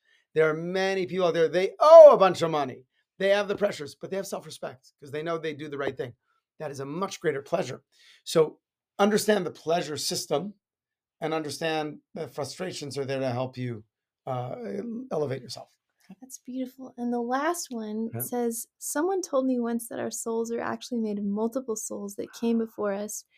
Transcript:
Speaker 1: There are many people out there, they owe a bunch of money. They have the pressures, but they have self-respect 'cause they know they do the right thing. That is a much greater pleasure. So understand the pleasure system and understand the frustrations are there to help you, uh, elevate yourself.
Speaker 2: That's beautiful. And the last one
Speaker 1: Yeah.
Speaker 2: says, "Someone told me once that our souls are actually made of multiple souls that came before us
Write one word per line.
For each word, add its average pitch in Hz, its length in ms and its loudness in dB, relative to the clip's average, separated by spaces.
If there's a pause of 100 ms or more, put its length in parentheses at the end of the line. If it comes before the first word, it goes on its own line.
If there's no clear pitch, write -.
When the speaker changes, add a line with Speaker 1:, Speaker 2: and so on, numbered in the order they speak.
(340)
Speaker 1:
There 156 140 4
are 156 60 -2
many 190 520 -2
people 180 200 -2
out 165 80 2
there, 165 140 4
they 180 300 0
owe 311 340 12
a 214 60 6
bunch 180 220 4
of 165 100 0
money. 131 360 -4 (320)
They 190 100 2
have 202 180 2
the 190 100 -4
pressures, 190 380 -4
but 156 160 -14
they 185 60 -6
have 190 100 -6
self-respect 156 720 -14
'cause 143 120 -20
they 151 120 -8
know 165 160 -4
they 156 160 -6
do 147 140 -12
the 143 100 -10
right 139 180 -4
thing. 127 180 -8 (440)
That 151 120 -8
is 139 100 -12
a 139 60 -8
much 175 340 -8
greater 139 220 -2
pleasure. 160 400 -6 (420)
So 156 340 2 (400)
understand 202 480 2
the 151 40 -6
pleasure 156 460 -4
system 170 580 -6 (680)
and 156 120 -4
understand 156 680 -4 (160)
the 160 140 -8
frustrations 143 680 -8
are 139 60 -4
there 135 160 -4
to 135 100 -2
help 127 260 -4
you, 120 260 -8 (440)
uh, 127 300 -6 (540)
elevate 135 320 -4
yourself. - 280 -16 (500)
Speaker 2:
That's - 180 -20
beautiful. 254 600 -12
And 240 140 -4
the 240 80 -2
last 277 500 -2
one 220 420 -6
Speaker 1:
Yeah. 226 80 -6
Speaker 2:
says, 240 480 -4 (100)
"Someone 359 440 -2
told 262 240 0
me 254 120 0
once 233 300 -4
that - 100 -10
our 233 120 -6
souls 233 420 -6
are 233 80 -4
actually 233 380 -6
made 214 200 -4
of 208 60 -6
multiple 220 520 -4
souls 202 400 -10
that - 160 -12
came 233 260 0
before 220 340 -4
us 208 320 -8 (140)